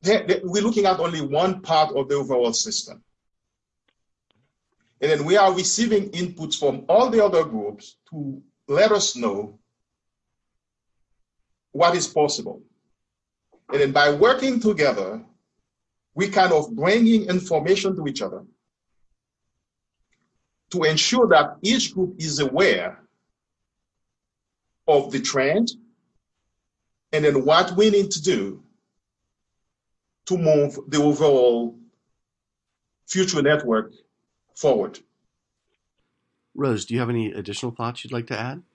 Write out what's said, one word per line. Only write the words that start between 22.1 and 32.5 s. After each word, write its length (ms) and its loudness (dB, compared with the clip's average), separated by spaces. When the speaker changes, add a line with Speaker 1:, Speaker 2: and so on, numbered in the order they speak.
Speaker 1:
is 220 -6
aware 600 -2
of 240 2
the 80 -4
trend 520 -2
and 140 0
then 200 2
what 300 4
we 140 4
need 220 2
to 100 -8
do 420 -4
to 120 -2
move 500 2
the 140 0
overall 760 2